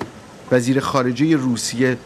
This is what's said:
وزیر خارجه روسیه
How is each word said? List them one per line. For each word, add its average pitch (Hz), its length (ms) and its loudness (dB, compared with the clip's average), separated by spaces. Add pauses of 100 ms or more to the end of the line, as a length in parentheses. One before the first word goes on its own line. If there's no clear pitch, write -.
(500)
وزیر 127 280 2
خارجه 135 560 0
روسیه 127 720 0